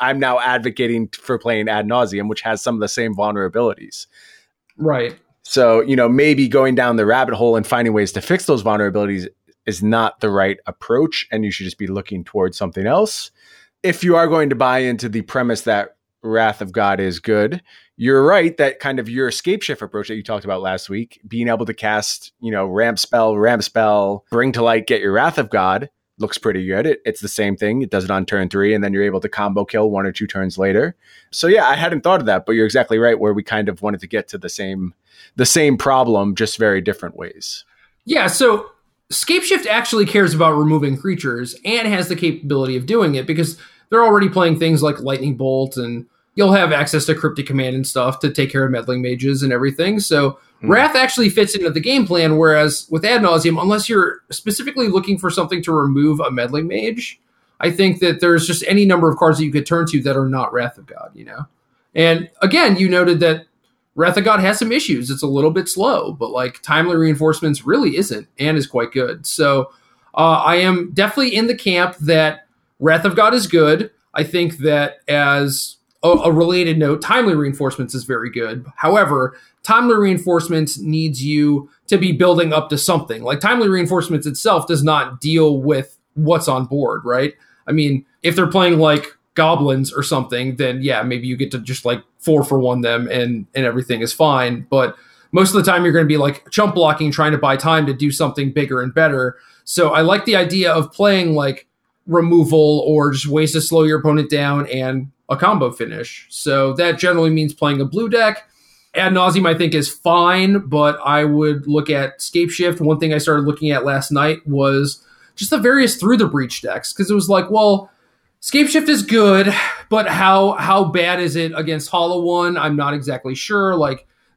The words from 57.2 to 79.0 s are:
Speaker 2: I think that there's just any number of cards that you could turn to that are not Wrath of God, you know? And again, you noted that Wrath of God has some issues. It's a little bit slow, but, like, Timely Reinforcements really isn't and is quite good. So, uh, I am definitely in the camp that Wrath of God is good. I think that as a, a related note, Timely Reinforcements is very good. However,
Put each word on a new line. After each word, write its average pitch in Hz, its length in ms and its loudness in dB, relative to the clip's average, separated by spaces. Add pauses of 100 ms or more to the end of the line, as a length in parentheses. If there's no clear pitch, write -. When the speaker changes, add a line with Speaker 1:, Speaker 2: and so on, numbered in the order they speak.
Speaker 2:
I 170 100 0
think 185 300 0
that 170 200 0
there's 170 260 4
just 170 200 -4
any 202 200 4
number 170 240 4
of 139 80 -6
cards 156 200 4
that 160 60 0
you 147 80 -4
could 143 140 -2
turn 165 220 0
to 151 140 0
that 139 140 0
are 135 120 0
not 131 240 -4
Wrath 120 260 -4
of - 80 -20
God, - 280 -18
you 110 100 -20
know? 113 220 -16 (480)
And 165 360 2 (100)
again, 202 360 4
you 185 120 2
noted 180 320 2
that 160 260 0 (480)
Wrath 175 220 0
of 196 80 0
God 214 160 4
has 196 180 2
some 220 140 -2
issues. 131 380 -2
It's 135 120 -6
a 151 40 -4
little 143 240 2
bit 180 180 -4
slow, 214 440 -2
but, 117 180 -8
like, 127 320 -6
Timely 165 340 0
Reinforcements 156 680 0
really 196 300 0
isn't 131 300 -4 (120)
and 156 180 0
is 135 100 -2
quite 117 240 -4
good. 123 360 -6
So, 139 440 0 (440)
uh, 160 300 4
I 170 120 2
am 180 380 0
definitely 208 400 0
in 226 120 0
the 240 100 0
camp 180 420 -2
that 156 480 0 (320)
Wrath 160 260 2
of 185 120 0
God 220 180 4
is 214 120 0
good. 160 440 4 (240)
I 151 100 0
think 165 340 -2
that 147 500 0
as 143 680 0 (260)
a, 165 60 4
a 165 240 4
related 165 460 2
note, 156 240 0
Timely 220 320 2
Reinforcements 139 600 -4
is 123 100 -8
very 120 260 -6
good. 120 340 -8 (120)
However, 156 600 0 (260)